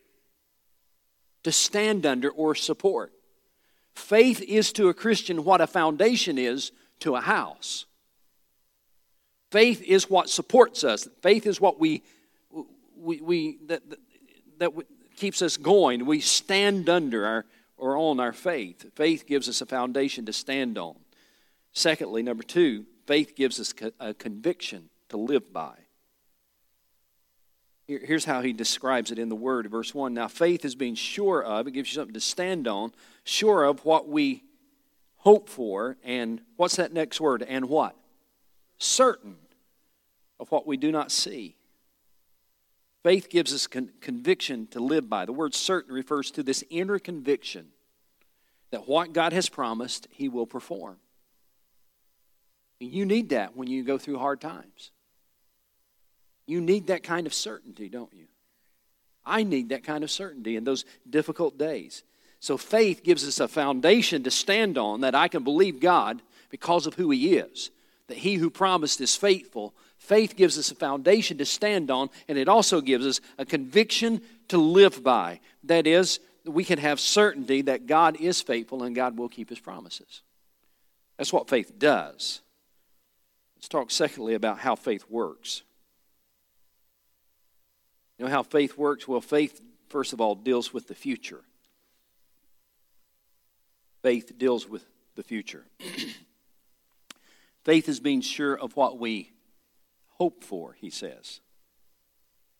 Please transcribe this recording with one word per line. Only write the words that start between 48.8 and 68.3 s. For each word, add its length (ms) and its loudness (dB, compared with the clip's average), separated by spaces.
what 260 0
God 200 2
has 160 -2
promised, 600 -8
He 180 -6
will 160 -4
perform. 520 -12
You 260 -6
need 240 0
that 260 -2
when 120 -10
you 160 -4
go 140 -2
through 220 -8
hard 220 -4
times. 500 -18
You 160 -4
need 260 2
that 160 -2
kind 220 -4
of 80 -8
certainty, 560 -10
don't 240 -16
you? 120 -20
I 180 0
need 260 -2
that 140 -6
kind 200 -6
of 80 -6
certainty 440 -8
in 80 -6
those 220 -2
difficult 480 -2
days. 460 -6
So 180 -4
faith 460 2
gives 240 4
us 120 -4
a 80 0
foundation 760 2
to 80 -4
stand 460 0
on 240 -2
that 140 2
I 120 4
can 160 -4
believe 360 2
God 420 2
because 380 -2
of 60 -6
who 160 0
He 280 4
is, 340 -8
that 120 -16
He 160 0